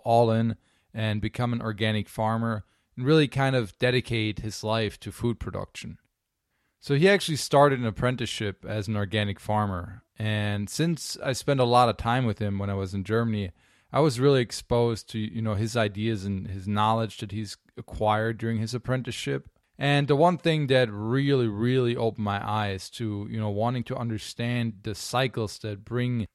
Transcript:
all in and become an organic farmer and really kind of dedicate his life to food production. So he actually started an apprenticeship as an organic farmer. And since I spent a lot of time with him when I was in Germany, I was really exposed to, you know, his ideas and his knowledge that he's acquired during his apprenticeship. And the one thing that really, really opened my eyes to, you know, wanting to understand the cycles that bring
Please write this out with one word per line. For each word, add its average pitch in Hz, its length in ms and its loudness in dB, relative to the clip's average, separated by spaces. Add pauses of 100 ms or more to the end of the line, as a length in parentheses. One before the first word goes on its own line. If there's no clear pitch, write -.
all 117 240 6
in 113 280 2 (360)
and 107 280 -2
become 120 320 -2
an 117 80 -4
organic 110 460 -2
farmer 113 560 -2 (320)
and 123 80 -6
really 147 240 4
kind 135 280 0
of 113 240 -2
dedicate 117 600 0
his - 240 -10
life 110 360 -2
to 101 120 -12
food 117 280 -2
production. - 580 -10 (840)
So - 140 -2
he 156 160 6
actually 185 280 2
started 139 420 6
an 123 80 0
apprenticeship 113 760 -4
as 107 240 -4
an 110 80 -2
organic 101 440 0
farmer. 101 640 -2 (160)
And 104 500 -2
since - 540 -4
I 139 100 -2
spent 139 260 0
a 127 60 6
lot 120 240 6
of 107 80 -2
time 123 280 0
with 107 120 0
him 101 220 -2
when 101 100 -2
I 101 60 -2
was 98 180 -4
in 98 100 -2
Germany, 107 500 0 (360)
I 127 120 2
was 135 180 2
really 135 220 6
exposed 120 680 -2
to, 117 60 -6
you 110 240 -4
know, 110 120 0
his 110 240 0
ideas 107 480 0
and 98 240 -2
his 95 180 -8
knowledge 107 520 2
that 104 120 -8
he's 104 240 -8 (220)
acquired 110 600 0
during 113 200 -2
his 110 160 -4
apprenticeship. 127 720 -6 (300)
And 143 320 2
the 147 80 6
one 170 200 6
thing 156 300 0
that 127 240 4
really, 123 560 2
really 120 480 0
opened 113 300 -2
my 101 200 -2
eyes 104 460 -4
to, 104 400 -6
you 110 80 -6
know, 107 100 -2
wanting 113 360 -2
to 131 100 -6
understand 117 880 -4
the 110 100 -6
cycles 120 640 -4
that 104 260 -10
bring 120 500 -2